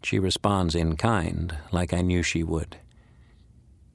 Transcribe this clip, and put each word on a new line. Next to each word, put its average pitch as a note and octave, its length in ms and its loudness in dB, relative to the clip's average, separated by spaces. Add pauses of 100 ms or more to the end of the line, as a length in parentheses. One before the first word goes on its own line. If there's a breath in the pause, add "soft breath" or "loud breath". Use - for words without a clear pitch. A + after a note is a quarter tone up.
She G#2+ 140 0
responds F#2+ 560 2
in E2 220 2
kind, F2 600 0 (160)
like F2+ 200 0
I F2 100 2
knew F2+ 200 2
she E2 220 0
would. E2 320 -4 (1200 soft breath)